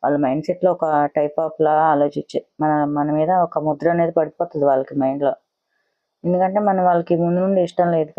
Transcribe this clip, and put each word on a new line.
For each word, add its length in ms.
వాళ్ళ 140
మైండ్ 280
సెట్లో 260
ఒక 140
type 260
of 80
లా 100
ఆలోచించే, 760
మన, 220
మన 280
మీద 200
ఒక 280
ముద్ర 300
అనేది 220
పడిపోతుంది 540
వాళ్ళకి 340
మైండ్లో. 360
ఎందుకంటే 340
మనం 260
వాళ్ళకి 300
ముందు 240
నుండి 220
ఇష్టం 300
లేదు 280